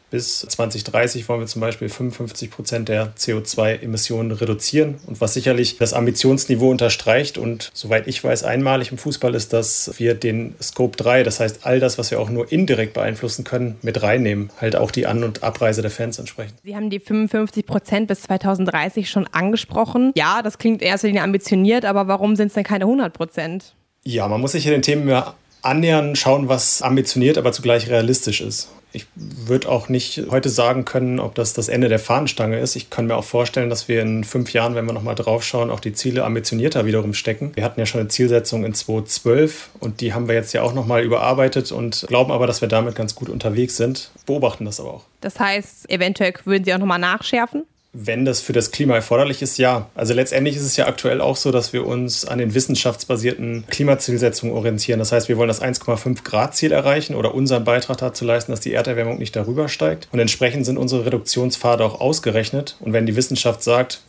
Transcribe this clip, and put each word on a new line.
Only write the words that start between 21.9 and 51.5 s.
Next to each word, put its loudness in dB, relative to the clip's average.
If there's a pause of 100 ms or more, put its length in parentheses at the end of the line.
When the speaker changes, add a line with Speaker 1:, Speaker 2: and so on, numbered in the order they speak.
Speaker 2:
warum 2
sind's 2
denn 0
keine 0
hundert 2
Prozent? -6 (300)
Speaker 1:
Ja, -2
man 0
muss -2
sich 0
hier 2
den 4
Themen 2
mehr 2 (260)
annähern, 2
schauen, 2
was 2
ambitioniert, 4
aber 2
zugleich 2
realistisch 2
ist. -6 (200)
Ich -14 (100)
würd -2
auch 0
nicht -2
heute 2
sagen 2
können, -2
ob -6
das -2
das -2
Ende 2
der 4
Fahnenstange 0
ist. -2
Ich -10
kann -2
mir 0
auch -2
vorstellen, 0
dass -4
wir 0
in 0
fünf -2
Jahren, 2
wenn -2
wir -4
noch -6
mal -4
drauf 0
schauen, -2
auch -4
die -6
Ziele -2
ambitionierter 0
wiederum 0
stecken. -4
Wir -2
hatten -4
ja 0
schon -2
eine -2
Zielsetzung 2
in -4
zweitausendzwölf 0 (100)
und -6
die -2
haben -2
wir 2
jetzt -2
ja 0
auch 0
noch -2
mal 2
überarbeitet 2
und -4
glauben 4
aber, 2
dass 0
wir 0
damit 0
ganz -4
gut -10
unterwegs -2
sind, -2 (140)
beobachten 0
das -8
aber -10
auch. -18 (180)
Speaker 2:
Das -10
heißt, -4
eventuell 0 (140)
würden 2
Sie 2
auch 2
noch 0
mal 2
nachschärfen? -2 (300)
Speaker 1:
Wenn -2
das 0
für -4
das 2
Klima 4
erforderlich 4
ist, -2
ja. 2
Also 0
letztendlich 2
ist -4
es 0
ja 4
aktuell 0
auch 2
so, 0